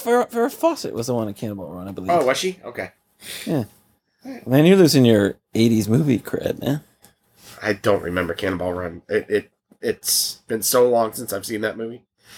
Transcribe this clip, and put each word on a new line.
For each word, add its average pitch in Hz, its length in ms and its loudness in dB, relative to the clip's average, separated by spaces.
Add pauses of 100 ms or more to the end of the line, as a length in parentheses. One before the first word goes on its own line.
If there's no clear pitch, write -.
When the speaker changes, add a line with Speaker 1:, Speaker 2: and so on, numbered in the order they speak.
Speaker 1:
Farrah, 240 280 0
Farrah 240 240 -2
Fawcett - 400 -2
was 117 140 -6
the 131 60 -2
one 113 160 -2
in 104 40 -8
Cannonball 98 400 -10
Run, 90 140 -12
I 98 40 -12
believe. 95 200 -4
Speaker 2:
Oh, 165 140 2
was 131 120 2
she? 185 280 -6
Okay. 104 260 -12 (540)
Speaker 1:
Yeah. 143 180 -2 (640)
Speaker 2:
All 262 60 -14
right. 247 160 -16
Speaker 1:
Man, 139 180 4
you're 185 100 8
losing 143 300 6
your 104 300 6 (180)
eighties 110 340 2
movie 123 320 2
cred, - 400 -6
man. 143 220 -4 (800)
Speaker 2:
I 107 100 -2
don't 101 320 0
remember 87 300 -2
Cannonball 90 400 -4
Run. 87 340 -8
It, 104 220 -2
it, 101 220 -2 (300)
it's - 680 -4
been 113 140 -4
so 123 260 4
long 113 240 2
since 120 180 -10
I've 98 140 -6
seen 107 160 -6
that 107 160 -4
movie. 113 260 -12 (340)